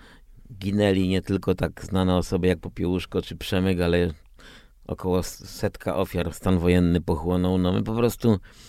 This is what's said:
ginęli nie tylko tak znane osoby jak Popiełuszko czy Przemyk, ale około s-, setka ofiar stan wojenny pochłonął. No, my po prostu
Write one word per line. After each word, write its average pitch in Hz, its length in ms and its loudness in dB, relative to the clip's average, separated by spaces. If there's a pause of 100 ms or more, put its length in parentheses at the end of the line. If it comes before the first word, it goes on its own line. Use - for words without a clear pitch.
(580)
ginęli 98 500 2
nie 92 140 0
tylko 98 320 0
tak 85 300 -4
znane 92 320 2
osoby 90 300 0
jak 90 120 2
Popiełuszko 90 640 -4
czy - 140 -10
Przemyk, 92 440 0
ale 87 300 2 (760)
około 92 320 -2
s-, - 320 -8
setka - 460 -4
ofiar 85 380 -2
stan 95 240 2
wojenny 87 420 4
pochłonął. 90 580 0
No, 90 140 2
my 107 100 0
po 113 120 -4
prostu 113 440 2 (300)